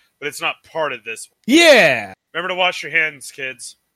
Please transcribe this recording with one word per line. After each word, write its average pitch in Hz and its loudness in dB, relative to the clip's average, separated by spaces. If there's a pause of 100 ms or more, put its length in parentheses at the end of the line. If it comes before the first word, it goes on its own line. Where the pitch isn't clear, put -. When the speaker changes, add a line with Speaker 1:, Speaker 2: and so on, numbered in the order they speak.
(200)
Speaker 1:
but 143 -8
it's 143 -12
not 160 -6
part 151 -6
of 120 -12
this. 113 -14 (180)
Speaker 2:
Yeah! 208 4 (200)
Speaker 1:
Remember 175 -6
to 185 -6
wash 180 -2
your 147 -10
hands, 156 -2
kids. 131 -14 (200)